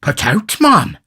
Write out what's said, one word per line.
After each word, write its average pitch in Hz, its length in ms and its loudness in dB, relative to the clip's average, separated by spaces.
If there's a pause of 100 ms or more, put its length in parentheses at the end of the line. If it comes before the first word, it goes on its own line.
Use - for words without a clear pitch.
Put - 240 -4
out, - 360 -4
ma'am? 175 460 2